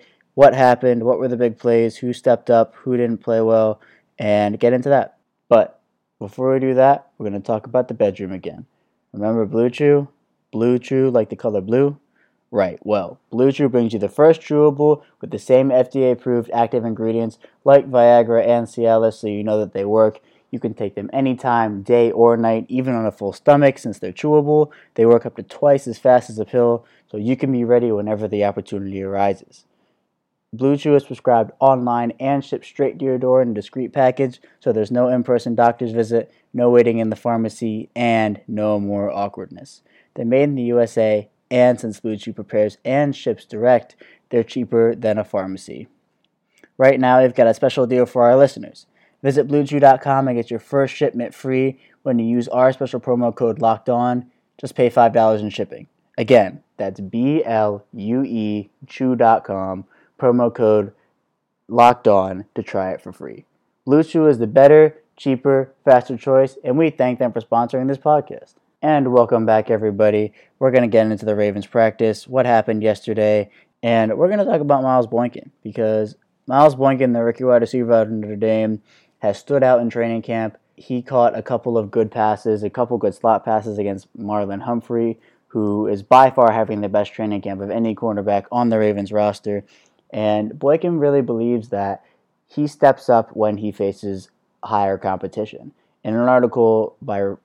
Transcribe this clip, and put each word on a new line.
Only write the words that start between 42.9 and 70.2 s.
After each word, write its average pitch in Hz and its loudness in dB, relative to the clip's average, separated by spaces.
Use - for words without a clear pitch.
ships - -8
direct, 117 0
they're 117 0
cheaper 117 -2
than 110 -4
a 104 -6
pharmacy. 95 -10
Right 131 4
now, 127 4
they've 127 2
got 120 4
a 113 4
special 127 -2
deal 123 0
for 120 0
our 120 6
listeners. 135 -4
Visit 135 0
blue 147 0
chew 143 -4
dot 135 6
com 135 0
and 127 -4
get 117 -6
your 117 -6
first 139 -4
shipment 120 -4
free 131 -4
when 127 -2
you 113 -2
use 120 -2
our 127 2
special 131 -8
promo 120 -2
code 113 -4
Locked 113 0
On. 123 -2
Just - -14
pay 123 2
five 117 4
dollars 110 2
in 104 -6
shipping. - -12
Again, 117 2
that's 98 -8
B 120 -2
L 107 -2
U 120 -6
E 104 -6
chew 127 -4
dot 117 2
com, 95 -8
promo 120 2
code 107 0
Locked 120 4
On 95 0
to 117 -6
try 95 -6
it - -10
for 92 -18
free. 60 -18
Blue 147 4
Chew 156 0
is 139 4
the 117 -2
better, 147 6
cheaper, 135 -2
faster 127 4
choice, 131 0
and 127 -2
we 160 2
thank 123 -2
them 120 -2
for 117 -6
sponsoring 120 -4
this 135 -4
podcast. - -4
And 143 0
welcome 117 4
back, 110 2
everybody. 107 0